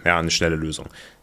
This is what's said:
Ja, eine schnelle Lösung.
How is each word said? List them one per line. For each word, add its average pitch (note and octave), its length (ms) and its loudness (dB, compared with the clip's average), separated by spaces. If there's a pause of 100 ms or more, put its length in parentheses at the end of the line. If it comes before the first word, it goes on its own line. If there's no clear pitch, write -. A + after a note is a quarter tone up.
Ja, E2+ 140 4
eine E2 120 0
schnelle E2 240 2
Lösung. D#2 300 -6 (380)